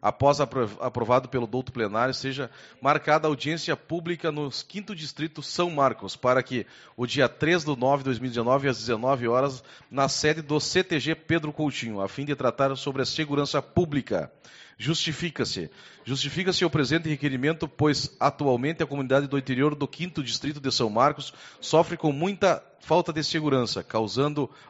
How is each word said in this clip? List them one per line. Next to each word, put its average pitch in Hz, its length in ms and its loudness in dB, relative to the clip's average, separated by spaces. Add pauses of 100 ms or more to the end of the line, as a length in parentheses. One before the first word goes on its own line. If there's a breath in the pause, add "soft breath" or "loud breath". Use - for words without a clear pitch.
após 143 380 4
apro-, 120 400 -2
aprovado 123 480 0
pelo 120 200 -2
douto 127 240 -6
plenário, 117 420 0
seja 135 360 -6 (300 loud breath)
marcada 151 480 2
audiência 156 480 -2
pública 165 560 -4
no 147 200 -4
quinto - 440 -10
distrito 151 460 -8
São 175 300 -2
Marcos, 131 440 2
para 127 280 4
que 120 220 -4 (300 loud breath)
o 123 120 -4
dia 120 200 4
três 160 360 0
do 147 120 -2
nove 135 280 2
de - 20 -4
dois 123 140 -2
mil 127 80 -6
e - 20 -4
dezenove, 123 400 2
às 117 80 0
dezenove 120 500 0
horas, 131 360 0 (260 loud breath)
na 139 180 0
sede 151 360 0
do 147 160 0
C 180 240 0
T 170 160 0
G 147 160 -2
Pedro 160 360 -2
Coutinho, 120 500 -4
a 98 60 0
fim 135 160 -6
de 147 120 -2
tratar 135 420 0
sobre 135 240 -4
a 123 40 0
segurança 143 560 -2
pública. 131 720 -2 (460 loud breath)
Justifica-se. 143 920 -4 (320 loud breath)
Justifica-se 160 640 -2
o 165 40 4
presente 156 380 0
requerimento, 147 580 0
pois 147 540 0
atualmente 139 640 2
a - 20 -2
comunidade 139 400 2
do 139 120 -2
interior 135 360 2
do 143 140 -4
quinto 170 340 -8
distrito 139 380 -6
de 135 100 -2
São 117 200 2
Marcos 135 440 2 (280 loud breath)
sofre 165 340 4
com 156 160 0
muita 175 500 2 (200)
falta 165 320 2
de 151 100 -2
segurança, 135 580 0
causando 123 680 0 (200 loud breath)